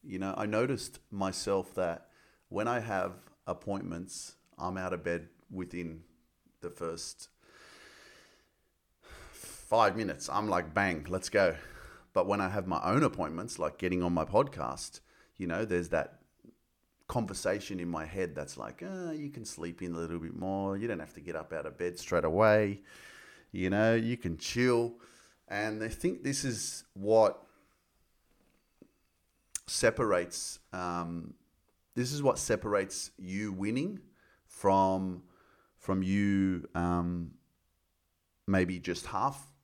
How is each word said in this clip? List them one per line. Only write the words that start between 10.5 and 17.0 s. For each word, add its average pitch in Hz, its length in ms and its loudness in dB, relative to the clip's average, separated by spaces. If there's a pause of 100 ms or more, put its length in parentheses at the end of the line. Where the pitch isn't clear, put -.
"Bang, 87 380 2
let's 92 180 -2
go." 92 300 6 (560)
But 92 120 4
when 101 140 2
I 95 80 0
have 98 180 -2
my 87 160 0
own 117 200 4
appointments, 87 560 -2
like 78 180 -2
getting 90 260 0
on 87 120 2
my 80 100 2
podcast, 85 760 -2 (360)
you 92 100 -6
know, 90 200 0
there's 87 240 0
that 82 260 0 (920)